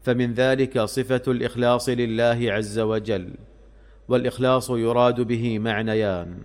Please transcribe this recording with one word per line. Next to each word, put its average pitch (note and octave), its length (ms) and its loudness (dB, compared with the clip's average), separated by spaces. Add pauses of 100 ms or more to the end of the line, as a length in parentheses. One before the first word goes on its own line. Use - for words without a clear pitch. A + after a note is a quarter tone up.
فمن A#2+ 300 0
ذلك C3 460 2
صفة B2 480 0
الإخلاص A#2+ 600 0
لله A#2 640 0
عز G#2+ 280 -2
وجل، G#2+ 540 -2 (720)
والإخلاص B2+ 640 2
يراد A#2+ 520 2
به A2+ 380 -2
معنيان G#2 840 -2